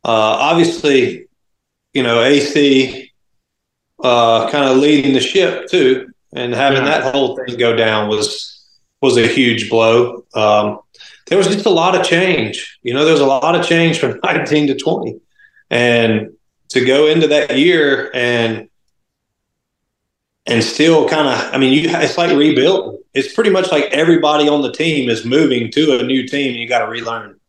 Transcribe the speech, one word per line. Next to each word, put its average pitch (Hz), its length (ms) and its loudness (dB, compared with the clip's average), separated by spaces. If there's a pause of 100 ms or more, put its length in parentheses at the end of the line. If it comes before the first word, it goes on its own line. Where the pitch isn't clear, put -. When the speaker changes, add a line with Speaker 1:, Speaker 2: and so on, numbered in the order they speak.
Speaker 1:
Uh, 110 320 0 (160)
obviously, 143 760 0 (640)
you 131 100 -2
know, 117 180 0
A 139 200 2
C, 135 680 0 (920)
uh, 117 460 2
kinda 139 240 0
leading 139 400 2
the 127 80 0
ship - 460 -2
too, 131 420 0 (240)
and 123 200 -8
having 135 320 0
Speaker 2:
Yeah. 151 140 0
Speaker 1:
that 135 160 -4
whole 131 220 -2
thing 123 200 -10
go 117 180 0
down 107 340 0
was, - 560 -6 (360)
was 127 160 2
a 113 100 4
huge 110 420 0
blow. 113 640 2
Um, 107 460 0 (480)
there 175 100 0
was 185 100 2
just 208 180 -2
a 226 40 2
lot 175 260 2
of - 100 0
change. 165 760 -2
You 120 100 -6
know, 139 100 0
there 156 100 4
was 147 80 2
a 143 40 4
lot 135 300 0
of 170 100 -2
change 165 340 2
from 120 200 -4
<laughs> - 40 -6
nineteen 147 440 0
to 135 80 -2
twenty. - 440 -6 (500)
And 113 640 0 (360)
to 131 140 0
go 135 240 2
into 156 200 2
that 139 300 0
year 151 560 0
and, 117 560 -2 (1800)
and 117 180 0
still 156 440 2
kinda, 147 460 -2
I 135 40 -2
mean, 135 160 2
you, 156 160 2
it's 165 280 -2
like 170 180 0
rebuilding. 147 680 0 (120)
It's 135 200 -4
pretty 220 160 2
much 185 220 0
like 147 140 0
everybody 151 600 2
on 147 140 0
the 127 100 -4
team 151 380 -2
is 113 160 -4
moving 123 460 0
to 143 280 2
a 120 40 -4
new 127 240 -2
team, 143 240 -4
and 120 80 -10
you 117 80 -10
gotta 117 220 -2
relearn 113 600 -10